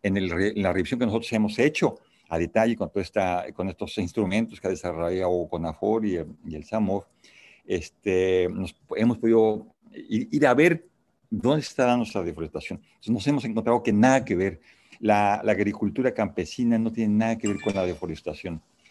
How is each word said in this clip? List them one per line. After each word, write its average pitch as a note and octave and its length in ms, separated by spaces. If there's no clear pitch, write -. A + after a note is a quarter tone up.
En G2 160
el F#2+ 100
re-, F#2 260
en G#2+ 80
la F2+ 120
revisión F#2+ 260
que B2 60
nosotros A2+ 260
hemos G#2+ 260
hecho D3 420
a E2 80
detalle A2 400
con F#2 140
toda G2 120
esta, F2+ 520
con F#2+ 140
estos G2 280
instrumentos G#2 640
que - 60
ha F#2 40
desarrollado F2 760
conafor F2+ 560
y F#2+ 120
el, D#2+ 100
y E2 100
el D2+ 100
samof, G2 420
este, F#2 840
nos F#2 240
hemos A2+ 220
podido A2 500
ir, - 380
ir D3 140
a B2 80
ver E3 340
dónde C#3 320
se - 60
está - 160
dando B2 200
esta G#2 200
deforestación. D#2+ 580
Entonces, - 300
nos G#2 160
hemos C#3+ 160
encontrado A2+ 400
que A2 80
nada B2 320
que - 100
ver. F#2+ 260
La, G#2 460
la G#2+ 80
agricultura G#2 600
campesina A2+ 640
no A2+ 140
tiene A2 240
nada A2+ 240
que G#2+ 80
ver G2+ 140
con G2+ 140
la F#2+ 100
deforestación. E2 760